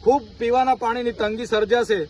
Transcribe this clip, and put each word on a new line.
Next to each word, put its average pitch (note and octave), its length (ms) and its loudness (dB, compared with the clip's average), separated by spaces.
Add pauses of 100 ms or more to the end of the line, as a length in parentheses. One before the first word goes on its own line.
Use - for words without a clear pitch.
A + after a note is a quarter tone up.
ખૂબ C4 180 4 (160)
પીવાના B3 440 0
પાણીની A#3+ 380 -2
તંગી A3 320 -4
સર્જાશે G#3+ 460 2 (120)